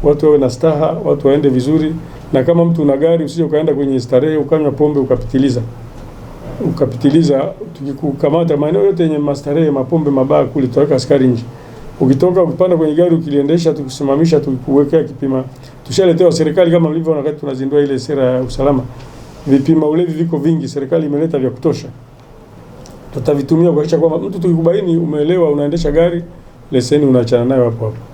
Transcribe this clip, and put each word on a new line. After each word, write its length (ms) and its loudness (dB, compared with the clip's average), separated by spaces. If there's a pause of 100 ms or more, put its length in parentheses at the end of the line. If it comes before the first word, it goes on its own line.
Watu 240 2
wawe 120 6
na 120 2
staha, 540 0
watu 240 0
waende 200 2
vizuri. 460 0 (380)
Na 100 2
kama 220 2
mtu 180 0
una 140 2
gari, 280 2
usije 180 -4
ukaenda 320 0
kwenye 260 0
starehe, 360 0
ukanywa 340 0
pombe, 300 0
ukapitiliza. 600 0 (1040)
Ukapitiliza, 800 2 (340)
tukikukamata 800 -2
maeneo 280 0
yote 180 2
yenye 160 0
mastarehe, 520 0
mapombe, 400 0
mabaa 340 2
kule, 220 -2
tutaweka 280 2
askari 320 2
nje. 160 0 (580)
Ukitoka, 420 2
ukipanda 340 0
kwenye 180 0
gari, 200 4
ukiliendesha, 560 0
tukikusimamisha, 680 0
tukikuwekea 640 0
kipima. 400 -4 (420)
Tushaletewa 460 4
serikali, 380 2
kama 200 2
mlivyoona 300 -2
wakati 200 -4
tunazindua 400 -2
ile 180 0
sera 260 -2
ya 180 0
usalama. 400 0 (640)
Vipima 420 2
ulevi 240 0
viko 260 -2
vingi, 300 0
serikali 380 -2
imeleta 320 -2
vya 120 0
kutosha. 380 -4 (1300)
Tutavitumia 560 2
kuhakikisha 280 0
kwamba 200 2
mtu, 220 -6
tukikubaini 560 0
umelewa, 540 0
unaendesha 420 -2
gari, 300 2 (500)
leseni 340 2
unaachana 380 2
nayo 200 2
hapo 200 -2
hapo. 120 -6 (180)